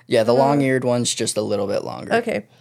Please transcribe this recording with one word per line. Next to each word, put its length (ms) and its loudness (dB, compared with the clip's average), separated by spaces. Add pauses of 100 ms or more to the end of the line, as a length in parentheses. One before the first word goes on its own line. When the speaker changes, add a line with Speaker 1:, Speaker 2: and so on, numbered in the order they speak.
Speaker 1:
Yeah, 160 2
the 100 4
Speaker 2:
uh, 60 4
Speaker 1:
long-eared 460 2
one's 280 0
just 240 -4
a 60 -2
little 240 -2
bit 160 -4
longer. 320 -8
Speaker 2:
Okay. 320 -4 (140)